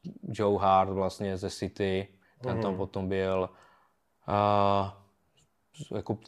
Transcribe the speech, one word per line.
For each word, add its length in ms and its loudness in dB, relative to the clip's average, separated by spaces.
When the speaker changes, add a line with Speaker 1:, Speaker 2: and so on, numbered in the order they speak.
Speaker 1:
Joe 260 2
Hart 320 4
vlastně 460 -2
ze 140 -6
City, 580 -2
ten 200 -4
tam 100 -2
Speaker 2:
Mhm. 80 -4
Speaker 1:
potom 300 -4
byl. 420 0
A 680 2
s-, 200 -14
jako 320 -6